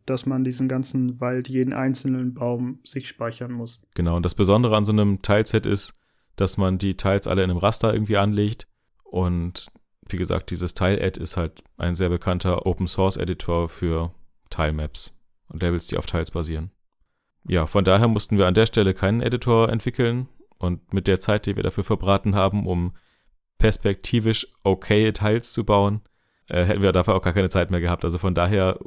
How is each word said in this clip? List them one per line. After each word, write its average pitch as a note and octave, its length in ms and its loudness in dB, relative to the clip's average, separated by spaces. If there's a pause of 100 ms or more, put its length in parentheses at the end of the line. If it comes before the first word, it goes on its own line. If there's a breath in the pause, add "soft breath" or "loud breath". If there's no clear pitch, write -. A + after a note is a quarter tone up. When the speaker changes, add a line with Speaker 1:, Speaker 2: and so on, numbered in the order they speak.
Speaker 1:
dass C3 200 -4
man C3 180 -2
diesen B2+ 260 -2
ganzen B2+ 500 -2
Wald, B2+ 300 -4
jeden C3 240 0
einzelnen C3 600 -2
Baum B2 500 -4
sich - 240 -12
speichern A#2 440 -8
muss. A#2+ 300 -12 (120)
Speaker 2:
Genau, E2+ 220 0
und E2+ 100 0
das F2 100 -4
Besondere G#2+ 420 4
an G#2 80 2
so G#2+ 80 0
einem G2+ 280 2
Tileset G#2+ 440 2
ist, G2+ 340 -4 (380)
dass F#2+ 200 0
man F#2+ 200 2
die F#2+ 180 -2
Tiles G2 320 0
alle F#2+ 160 2
in F2+ 60 0
einem F2 100 0
Raster A2 340 2
irgendwie G#2+ 240 0
anlegt. G#2 500 0 (360)
Und F2 640 -4 (400)
wie F#2+ 100 -6
gesagt, F2 320 -2
dieses F2 260 -6
Tile-Add F#2+ 440 0
ist - 160 -8
halt E2 280 -6 (140)
ein F2 160 -2
sehr F2 160 0
bekannter F2+ 560 -2
Open-Source-Editor F2 1040 -2
für E2 440 -4 (360)
Tile-Maps D#2 640 -4 (340)
und D#2+ 120 -10
Levels, F2 260 -2
die - 100 -4
auf - 80 -4
Tiles - 260 -4
basieren. E2 400 -6 (760)
Ja, E2+ 180 2
von G2 180 2
daher G2 240 6
mussten A2 300 0
wir F#2+ 100 6
an F2+ 80 2
der A2 100 6
Stelle G2+ 280 2
keinen G#2 280 0
Editor A#2 480 2
entwickeln. A#2+ 600 -2 (300)
Und F2+ 340 -4
mit F#2 140 -2
der F#2 120 4
Zeit, G#2+ 260 0
die G2 120 -2
wir G2 60 -2
dafür F#2+ 200 -2
verbraten G2 520 0
haben, G2 300 2
um F2+ 300 -2 (600)
perspektivisch A2 920 0 (160)
okay G#2+ 480 2
Tiles G#2+ 400 -2
zu A2+ 140 -4
bauen, G2+ 360 2 (460)
äh, F2 160 0
hätten G2 180 2
wir F#2+ 120 4
dafür F#2 220 4
auch F#2+ 60 2
gar F2 120 0
keine F#2 160 2
Zeit F2 200 0
mehr F2+ 120 0
gehabt. F2 240 -2
Also E2+ 120 -2
von F2+ 160 -2
daher, F#2 540 2